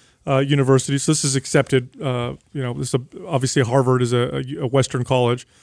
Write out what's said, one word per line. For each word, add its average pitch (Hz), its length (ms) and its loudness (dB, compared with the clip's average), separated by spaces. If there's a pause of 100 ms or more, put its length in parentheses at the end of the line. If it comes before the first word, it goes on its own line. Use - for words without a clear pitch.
(280)
uh, 135 100 2
University. 139 600 2
So 156 140 0
this 151 120 -2
is 135 100 0
accepted, 131 640 0
uh, 127 360 -4 (180)
you 143 80 -8
know, 123 120 -6
this 135 200 -8
is - 0 -
a, 127 80 0 (260)
obviously 135 360 0
Harvard 127 400 2
is 120 100 -2
a, 127 220 0 (240)
a, 147 60 -4
a - 20 -2
Western 131 360 0
college. 123 440 0 (160)